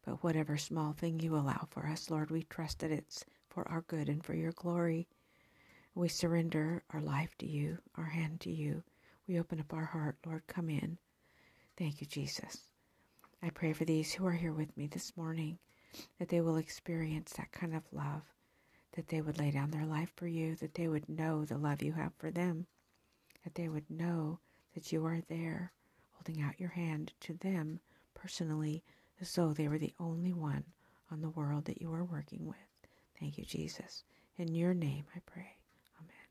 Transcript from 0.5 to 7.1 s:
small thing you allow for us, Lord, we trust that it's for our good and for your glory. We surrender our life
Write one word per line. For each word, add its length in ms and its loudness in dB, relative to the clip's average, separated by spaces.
small 360 0
thing 280 0
you 160 2
allow 340 2
for 160 -4
us, 240 -2
Lord, 200 2
we 140 0
trust 360 -4
that 100 0
it's 340 -2
for 200 -4
our 140 -2
good 260 -2
and 160 0
for 100 -2
your 180 0
glory. 560 2
We 140 4
surrender 800 4
our 100 -2
life 380 0